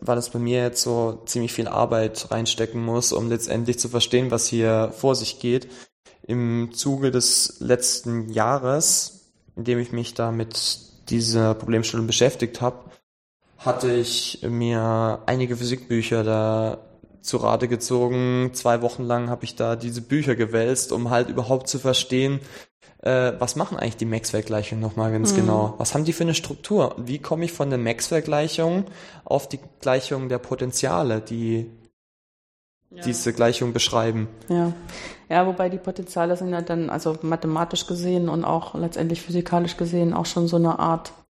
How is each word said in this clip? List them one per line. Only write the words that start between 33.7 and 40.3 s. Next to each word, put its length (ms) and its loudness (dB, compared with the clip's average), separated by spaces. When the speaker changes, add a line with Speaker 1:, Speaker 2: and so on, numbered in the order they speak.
Speaker 1:
beschreiben? 560 0
Speaker 2:
Ja. 240 2
Ja, 180 4
wobei 220 0
die 80 -4
Potenziale 580 -2
sind 140 -2
ja 120 0
dann, 280 -2
also 320 -2
mathematisch 680 -2
gesehen 400 0
und 160 0
auch 320 -2
letztendlich 460 -2
physikalisch 560 0
gesehen, 360 2
auch 120 -2
schon 240 0